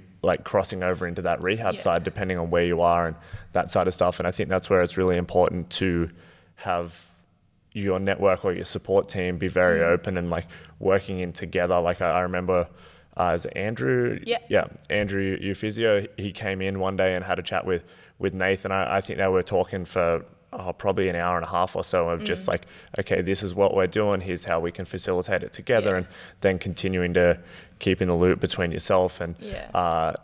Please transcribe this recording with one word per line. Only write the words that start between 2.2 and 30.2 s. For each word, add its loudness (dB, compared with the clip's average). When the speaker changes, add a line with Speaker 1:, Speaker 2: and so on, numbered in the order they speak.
Speaker 1:
on -4
where 4
you 2
are 4
and -6
that 0
side 2
of 0
stuff. 2
And -2
I 0
think -4
that's 0
where 6
it's -2
really 2
important 0
to 0
have -6
your 0
network 2
or 0
your -6
support 0
team -2
be -2
very 4
Speaker 2:
Mm. 4
Speaker 1:
open 0
and, -2
like, -4
working 0
in -6
together. 0
Like, 0
I, 0
I 2
remember, 0
uh, 2
is -4
it -8
Andrew? -2
Speaker 2:
Yeah. -2
Speaker 1:
Yeah, 4
Andrew, 0
your -4
physio, 0
he -6
came -6
in -2
one -2
day 2
and -4
had -2
a -6
chat -4
with, -2
with -2
Nathan. 0
I, 0
I 2
think -8
they 2
were 4
talking -2
for, 0
oh, -8
probably 0
an -2
hour 0
and -4
a -8
half 0
or -2
so 0
of -2
just -4
Speaker 2:
Mm. 0
Speaker 1:
like, -2
"Okay, 0
this -2
is -6
what 4
we're 4
doing. 0
Here's -6
how 0
we -2
can -10
facilitate -2
it -10
together," 2
Speaker 2:
Yeah. 2
Speaker 1:
and -4
then 4
continuing -2
to 6
keep 0
in 2
the 2
loop 4
between 0
yourself 2
and, -6
Speaker 2:
Yeah. -10
Speaker 1:
uh, 2